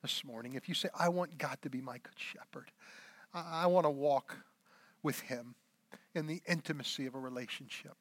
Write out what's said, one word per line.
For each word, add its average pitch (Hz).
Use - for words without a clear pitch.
this -
morning. 123
If 131
you 185
say, -
"I 175
want 175
God 135
to -
be 131
my 123
good -
shepherd. -
I, 165
I -
wanna 175
walk 139
with 147
him 123
in 156
the 156
intimacy 147
of 127
a 135
relationship." 127